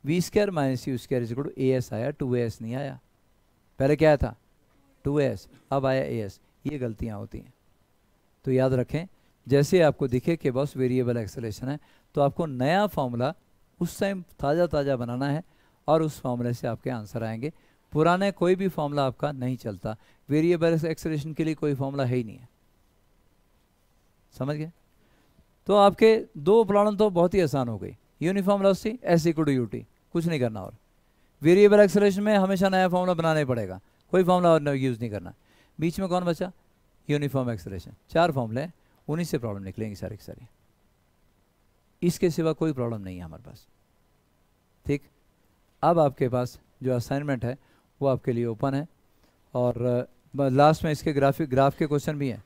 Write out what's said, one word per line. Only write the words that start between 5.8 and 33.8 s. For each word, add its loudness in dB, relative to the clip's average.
आया 0
ए -6
एस। -8
ये -6
गलतियाँ -8
होती -14
हैं, -20
तो -2
याद 2
रखें, -2
जैसे 4
आपको 2
दिखे 0
कि -2
बॉस -4
वेरिएबल 0
एक्सेलरेशन -8
है, -8
तो 0
आपको 0
नया 0
फॉर्मूला -2
उस -6
टाइम -4
ताज़ा 2
ताज़ा 0
बनाना -4
है -2
और 4
उस -4
फॉर्मूले -4
से -10
आपके -6
आंसर -8
आएंगे। -8
पुराने 2
कोई 2
भी -2
फॉर्मूला -2
आपका -4
नहीं -6
चलता, -8
वेरिएबल 2
एक्सेलरेशन -6
के -4
लिए -2
कोई -2
फॉर्मूला -4
है 0
ही -2
नहीं -12
है, -20
समझ -6
गए? -8
तो 2
आपके 6
दो 4
प्रॉब्लम 2
तो 4
बहुत 2
ही 4
आसान 0
हो -8
गई, -12
यूनिफॉर्म 0
वेलोसिटी, 2
S 4
equal 2
to 2
U 0
T, -10
कुछ -2
नहीं -2
करना। -2
और -14
वेरिएबल 8
एक्सेलरेशन 4
में 2
हमेशा 2
नया 2
फॉर्मूला 0
बनाना 0
ही 0
पड़ेगा, -6